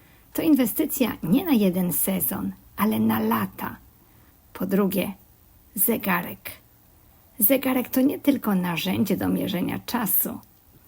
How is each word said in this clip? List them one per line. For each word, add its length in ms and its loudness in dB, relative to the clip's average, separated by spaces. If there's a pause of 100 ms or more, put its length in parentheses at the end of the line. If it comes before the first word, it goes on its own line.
(320)
To 100 -2
inwestycja 800 2
nie 220 2
na 80 0
jeden 400 2
sezon, 600 -2 (240)
ale 240 0
na 200 2
lata. 560 -2 (760)
Po 140 -6
drugie, 460 0 (600)
zegarek. 760 -2 (880)
Zegarek 500 2
to 120 0
nie 180 2
tylko 360 2
narzędzie 600 0
do 120 -2
mierzenia 580 -2
czasu. 540 -2 (460)